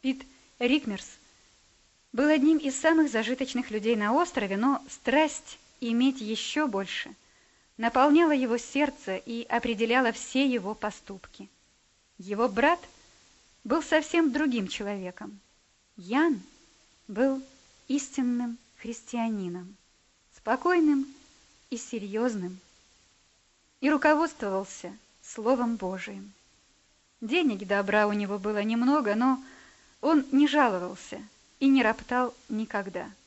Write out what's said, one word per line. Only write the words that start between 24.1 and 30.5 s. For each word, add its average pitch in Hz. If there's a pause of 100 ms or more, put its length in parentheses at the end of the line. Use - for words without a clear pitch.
Словом 240
Божиим. 196 (880)
Денег 233
и 202
добра 202
у 208
него 202
было 208
немного, 233
но 262 (580)
он 294
не 285
жаловался 196 (380)